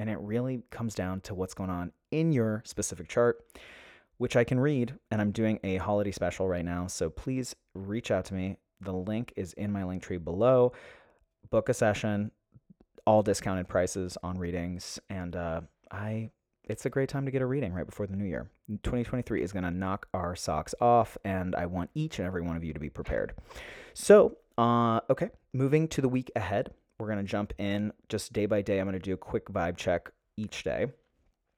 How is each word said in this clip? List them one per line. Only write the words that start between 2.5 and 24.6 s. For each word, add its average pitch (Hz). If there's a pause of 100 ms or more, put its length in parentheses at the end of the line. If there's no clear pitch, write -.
specific 87
chart, 120 (800)
which 123
I 120
can 127
read, 131 (140)
and 107
I'm 104
doing 110
a 95
holiday 101
special 92
right 87
now, 87
so 85
please 131 (200)
reach 101
out 95
to 95
me. 92 (260)
The 95
link 107
is 92
in 104
my 98
link 92
tree 92
below. 117 (800)
Book 113
a 123
session, 104 (760)
all 107
discounted 95
prices 90
on 90
readings, 87 (120)
and, 90
uh, 85 (300)
I 110 (380)
it's -
a 127
great 135
time 139
to 135
get 131
a 127
reading 123
right 87
before -
the 95
new 101
year. 73 (320)
Twenty 120
twenty-three 113
is 95
gonna 90
knock 95
our 87
socks -
off, -
and 92
I 87
want 87
each 156
and 90
every 90
one 85
of 82
you 78
to 73
be 76
prepared. - (600)
So, - (220)
uh, 117 (100)